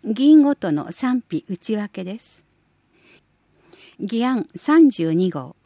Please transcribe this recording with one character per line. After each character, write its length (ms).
議 220
員 160
ご 120
と 160
の 220
賛 360
否 200
内 260
訳 300
で 120
す。 240
議 240
案 300
三 340
十 240
二 160
号。 260